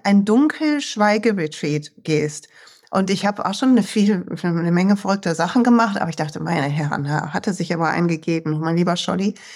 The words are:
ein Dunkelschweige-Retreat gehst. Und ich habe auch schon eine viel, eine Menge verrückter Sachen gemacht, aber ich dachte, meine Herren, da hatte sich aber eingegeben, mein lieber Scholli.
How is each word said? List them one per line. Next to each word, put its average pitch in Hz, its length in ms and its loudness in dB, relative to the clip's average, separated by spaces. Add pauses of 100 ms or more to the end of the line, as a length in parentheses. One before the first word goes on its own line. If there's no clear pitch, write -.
ein 202 220 6
Dunkelschweige-Retreat 214 1700 0 (100)
gehst. 151 460 -2 (420)
Und 190 200 0
ich 202 140 -2
habe 202 220 -2
auch 196 80 -4
schon 262 140 0
eine 240 160 6
viel, 208 420 0 (160)
eine 170 300 0
Menge 190 240 4
verrückter 196 400 -2
Sachen 175 260 2
gemacht, 226 380 2
aber 170 100 -4
ich - 60 -8
dachte, 156 260 -6
meine 165 240 -2
Herren, 147 380 -2
da 147 280 -4
hatte 196 200 -4
sich 160 200 -4
aber 165 180 -2
eingegeben, 160 680 -2
mein 165 180 -2
lieber 175 200 2
Scholli. 185 380 -2 (220)